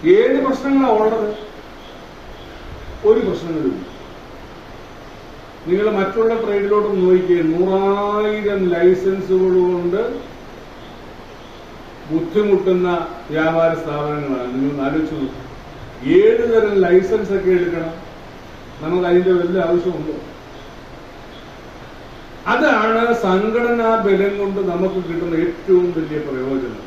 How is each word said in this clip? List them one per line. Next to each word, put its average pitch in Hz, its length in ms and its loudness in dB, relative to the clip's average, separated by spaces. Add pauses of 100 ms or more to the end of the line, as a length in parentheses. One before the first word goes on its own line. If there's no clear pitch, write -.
(180)
ഏത് 262 200 4 (100)
പ്രശ്നങ്ങളാ 269 500 2
ഉള്ളത്? 214 340 2 (1800)
ഒരു 254 80 6 (100)
പ്രശ്നങ്ങളുമില്ല. 156 560 -2 (1800)
നിങ്ങൾ 202 280 2
മറ്റുള്ള 226 460 2
ട്രേഡിലോട്ട് 208 480 2 (100)
നോക്കിയേ, 180 500 6
നൂറായിരം 202 1120 2 (120)
ലൈസൻസുകൾ 185 880 4
കൊണ്ട് 175 360 0 (2000)
ബുദ്ധിമുട്ടുന്ന 180 760 2 (440)
വ്യാപാര 165 400 4 (100)
സ്ഥാപനങ്ങളാണ്. 147 720 -4
നിങ്ങൾ 135 180 0
ഒന്ന് 143 140 -4
ആലോചിച്ച് 151 320 -2
നോക്കൂ, 135 240 -6 (800)
ഏത് 226 240 4 (100)
തരം 214 200 2 (120)
ലൈസൻസ് 190 520 2
ഒക്കെ 185 200 0
എടുക്കണം? 165 340 -2 (920)
നമുക്ക് 180 260 0
അതിൻ്റെ 180 300 4
വല്ല 175 260 0
ആവശ്യമുണ്ടോ? 165 500 0 (2500)
അതാണ് 226 500 4 (220)
സംഘടനാ 226 680 2 (160)
ബലം 196 340 4
കൊണ്ട് 196 200 -2 (100)
നമുക്ക് 185 380 0
കിട്ടുന്ന 165 260 -2 (120)
ഏറ്റവും 180 380 4 (120)
വലിയ 151 320 -4
പ്രയോജനം. 127 580 -4